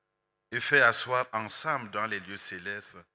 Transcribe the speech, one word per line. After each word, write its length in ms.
et 80
fait 220
asseoir 520
ensemble 580
dans 140
les 160
lieux 160
célestes 600